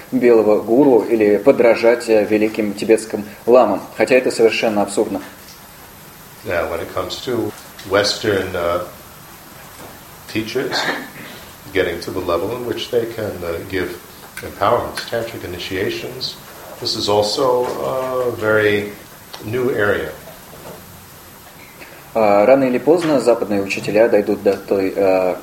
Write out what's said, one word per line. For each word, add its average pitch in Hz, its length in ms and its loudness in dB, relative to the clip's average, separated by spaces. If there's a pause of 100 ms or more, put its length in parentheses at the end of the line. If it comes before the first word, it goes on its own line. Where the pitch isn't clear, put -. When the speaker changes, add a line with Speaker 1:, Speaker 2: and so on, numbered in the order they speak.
(140)
Speaker 1:
белого 113 480 4
гуру 120 400 4
или 104 340 4
подражать, 113 720 4
э, 110 160 4
великим 107 500 0
тибетским 107 520 0 (200)
ламам, 113 360 4 (160)
хотя 120 180 2
это 127 160 2
совершенно 110 500 0
абсурдно. 98 400 -2 (1200)
Speaker 2:
Now, 85 260 -2
when 82 80 -6
it 92 160 -10
comes - 300 -8
to 117 260 -4 (380)
Western, 98 640 0
uh, 87 300 -2 (1500)
teachers - 460 -4 (960)
getting 87 260 -2
to - 120 -10
the - 100 -6
level 92 340 -2
in 123 100 -8
which - 260 -8
they 117 220 0
can, 101 200 -8 (100)
uh, 85 160 -6 (100)
give 90 300 -6 (420)
empowerments, 101 580 -2 (100)
tantric 113 360 -8
initiations, 95 880 -8 (460)
this 113 160 -6
is 110 100 -6
also 127 580 2 (200)
a 131 460 -4
very 104 600 2 (540)
new 123 260 -2
area. 104 400 0 (2000)
Speaker 1:
А, 104 300 6
рано 135 200 6
или 123 120 0
поздно 156 420 2
западные 110 420 2
учителя 104 460 2
дойдут 104 360 2
до 101 140 4
той, 95 380 -2
э, 92 480 2